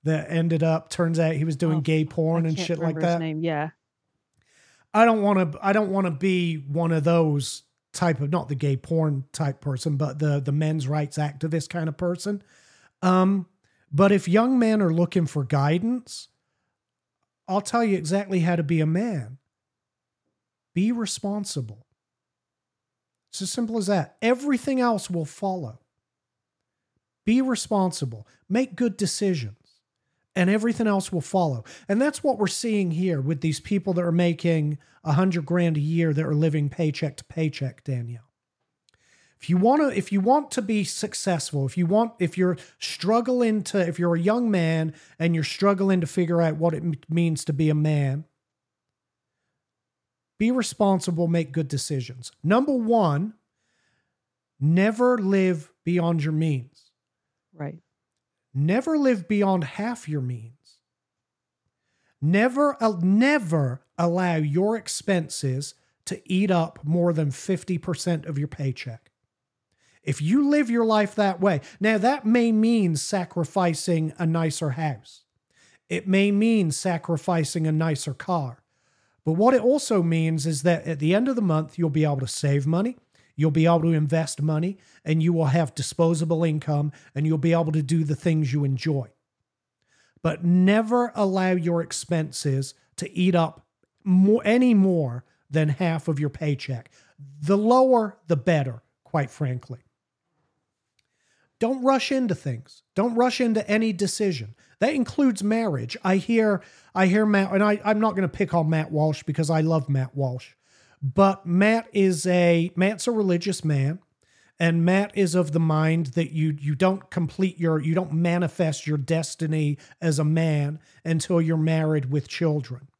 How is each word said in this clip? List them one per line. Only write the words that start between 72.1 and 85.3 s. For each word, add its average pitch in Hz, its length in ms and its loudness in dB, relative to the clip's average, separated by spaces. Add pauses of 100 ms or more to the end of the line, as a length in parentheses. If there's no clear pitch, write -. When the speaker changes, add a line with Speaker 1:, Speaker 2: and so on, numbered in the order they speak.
Speaker 1:
may 233 280 4
mean 214 440 2
sacrificing 170 1200 -2
a 175 60 -2
nicer 160 460 0
house. 139 540 -6 (640)
It 180 200 -6
may 196 220 4
mean 208 400 2
sacrificing 165 960 -2
a 156 60 0
nicer 156 420 -2
car. 143 480 -6 (640)
But 160 80 0
what 214 200 4
it 254 100 4
also 240 400 2
means 160 440 0
is 151 160 -2
that 170 240 0
at 156 140 -6
the 160 140 2
end 240 140 2
of 262 80 0
the 233 60 0
month, 160 360 -2
you'll 165 120 0
be 151 140 2
able 143 160 0
to 131 60 -4
save 139 400 -2
money, 196 300 0 (400)
you'll 151 140 2
be 160 160 4
able 170 160 4
to 165 100 2
invest 156 480 -2
money, 156 380 -2 (260)
and 160 180 2
you 170 120 2